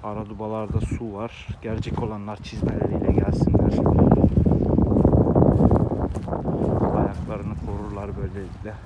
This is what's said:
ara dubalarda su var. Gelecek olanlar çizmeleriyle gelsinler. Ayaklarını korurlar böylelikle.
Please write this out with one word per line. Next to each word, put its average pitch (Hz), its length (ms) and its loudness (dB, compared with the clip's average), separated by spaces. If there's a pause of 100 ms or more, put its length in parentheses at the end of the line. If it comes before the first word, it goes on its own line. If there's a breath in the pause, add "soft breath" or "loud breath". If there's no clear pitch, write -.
ara 107 220 -8
dubalarda 107 540 -4
su 110 340 -6
var. 110 340 -10 (140)
Gelecek 110 400 -4
olanlar 107 340 -8
çizmeleriyle - 760 -2
gelsinler. - 600 2 (3250)
Ayaklarını 104 580 -4 (120)
korurlar 101 500 -8
böylelikle. 98 580 -10 (120)